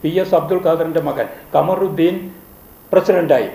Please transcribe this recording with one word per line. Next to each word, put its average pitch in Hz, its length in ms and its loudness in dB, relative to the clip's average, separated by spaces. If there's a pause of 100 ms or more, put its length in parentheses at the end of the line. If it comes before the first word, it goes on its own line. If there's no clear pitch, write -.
പി 160 60 0 (100)
എസ് 185 160 0
അബ്ദുൽ 170 280 0
ഖാദറിൻ്റെ 165 420 0
മകൻ 131 200 -4 (260)
കമറുദ്ദീൻ 175 600 0 (760)
പ്രസിഡന്റായി. 160 640 2